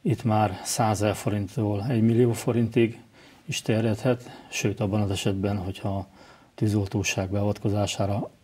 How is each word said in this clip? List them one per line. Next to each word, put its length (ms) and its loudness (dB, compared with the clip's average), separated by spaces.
Itt 220 -2
már 400 2
százezer 520 2
forinttól 720 -2
egymillió 440 4
forintig 680 2
is 160 -6
terjedhet, 680 0
sőt, 300 -2
abban 220 0
az 100 0
esetben, 460 -2
hogyha 500 -6
tűzoltóság 760 0
beavatkozására 1000 -2